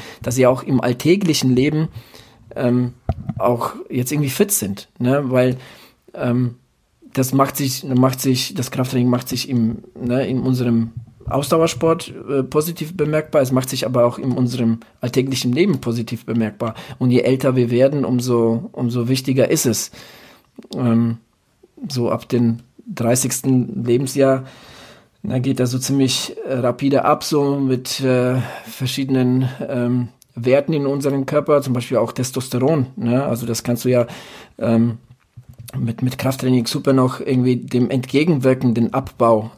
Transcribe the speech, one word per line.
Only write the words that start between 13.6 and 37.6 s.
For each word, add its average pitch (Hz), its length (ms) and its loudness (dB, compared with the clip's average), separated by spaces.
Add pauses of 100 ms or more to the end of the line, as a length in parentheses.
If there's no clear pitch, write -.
sich 127 180 -4
aber 123 180 2
auch 120 140 0
in 127 140 -2
unserem 120 480 0 (180)
alltäglichen 127 540 -2
Leben 160 260 2
positiv 117 460 -6
bemerkbar. 113 500 -2 (240)
Und 127 120 2
je 123 100 6
älter 131 340 2
wir 123 160 2
werden, 135 320 4
umso, 120 720 0
umso 120 340 -2
wichtiger 131 420 2
ist - 160 2
es. - 260 -2 (840)
Ähm, 117 440 2 (680)
so 123 220 0
ab - 160 -4
dem 117 300 2 (500)
dreißigsten 127 800 0
Lebensjahr, 135 580 2 (800)
na, 117 180 -2
geht 127 220 0
das 120 100 2
so 127 80 0
ziemlich, 135 560 0 (100)
äh, 135 100 -4
rapide 127 500 0
ab, 147 180 2
so 143 340 0
mit, 131 440 -2
äh, 127 340 2 (300)
verschiedenen, 131 840 0 (200)
ähm, 123 420 -2 (260)
Werten 131 380 2
in 139 140 -2
unserem 139 380 -2
Körper, 147 360 2
zum 131 120 -2
Beispiel 120 240 -2
auch 113 140 0
Testosteron, 131 840 -2
ne? 120 280 0
Also 127 220 -4
das 113 180 -4
kannst 120 220 -2
du 127 40 2
ja, 120 180 2 (500)
ähm, 113 400 2 (800)
mit, 117 240 -4
mit 127 160 -2
Krafttraining 127 500 0
super 139 260 0
noch 127 260 2
irgendwie 127 380 2
dem 123 340 0